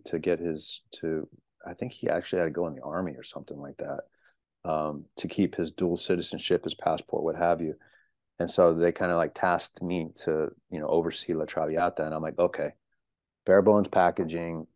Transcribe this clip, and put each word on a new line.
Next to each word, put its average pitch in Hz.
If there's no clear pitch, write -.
to 82
get 82
his, 80
to, 80
I 101
think 127
he -
actually 87
had 87
to 80
go 85
in 76
the 64
army 80
or 62
something 71
like 69
that, 71
um, 76
to -
keep 92
his 82
dual 87
citizenship, -
his -
passport, -
what 80
have 85
you. 78
And 85
so 85
they 85
kinda, 87
like, 82
tasked -
me 85
to, 78
you 85
know, 76
oversee 82
La 78
Traviata. 78
And 78
I'm 78
like, 78
"Okay, 82
bare 98
bones 104
packaging. 85